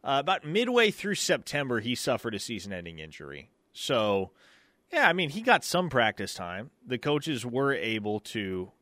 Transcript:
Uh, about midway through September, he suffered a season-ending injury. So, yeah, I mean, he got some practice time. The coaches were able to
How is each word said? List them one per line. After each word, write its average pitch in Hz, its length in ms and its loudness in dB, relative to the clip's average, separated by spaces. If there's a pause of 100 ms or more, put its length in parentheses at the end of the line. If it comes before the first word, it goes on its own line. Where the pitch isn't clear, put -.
Uh, 139 180 2
about 175 260 0
midway 233 440 4
through 202 240 -4
September, 139 640 0
he 120 140 -2
suffered 117 400 0
a 98 40 -4
season-ending 90 600 -8
injury. 73 520 -14 (220)
So, 104 600 2 (600)
yeah, 285 160 6
I 170 40 6
mean, 175 180 0
he 196 120 -8
got 233 220 6
some 180 260 2
practice 110 440 2
time. 95 360 -8 (160)
The 123 120 -4
coaches 143 480 -2
were 135 260 2
able 107 480 -2
to 95 600 -4